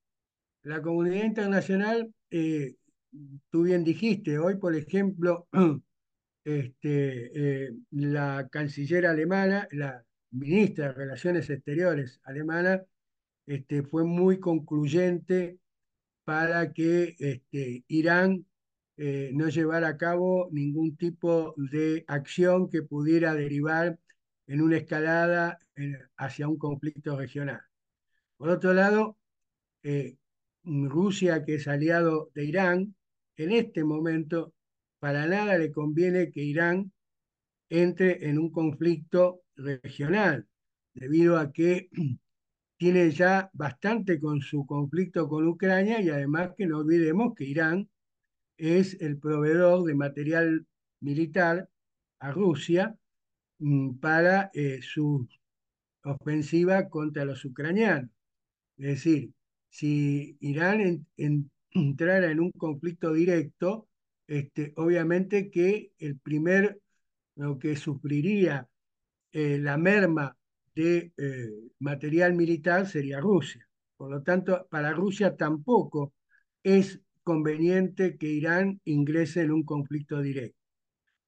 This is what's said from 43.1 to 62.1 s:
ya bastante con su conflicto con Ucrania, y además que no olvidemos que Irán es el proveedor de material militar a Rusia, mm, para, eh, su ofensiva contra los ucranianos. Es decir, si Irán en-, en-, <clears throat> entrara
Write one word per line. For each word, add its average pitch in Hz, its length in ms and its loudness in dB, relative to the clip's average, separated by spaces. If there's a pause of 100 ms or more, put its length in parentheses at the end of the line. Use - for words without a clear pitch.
ya 185 420 2
bastante 180 680 -2
con 147 200 -2
su 143 260 -4
conflicto 156 600 -2
con 156 200 0
Ucrania, 190 520 0
y 175 100 0
además 151 460 -2
que 196 100 -2
no 156 120 -2
olvidemos 165 560 2
que 139 100 -10
Irán 160 440 -2 (680)
es 180 440 2
el 147 180 -4
proveedor 160 680 4
de 156 100 0
material 156 720 0 (340)
militar 165 680 0 (500)
a 139 140 -10
Rusia, 185 640 0 (640)
mm, 135 400 0
para, 175 560 4
eh, 139 280 -4
su 147 460 -2 (760)
ofensiva 156 840 0
contra 151 360 -4
los 135 200 -8
ucranianos. 151 640 0 (680)
Es 135 80 -10
decir, 143 460 0 (360)
si 147 720 -2
Irán 170 400 0
en-, 175 260 0 (100)
en-, 147 340 0 (100)
<clears throat> - 100 -20
entrara 170 600 2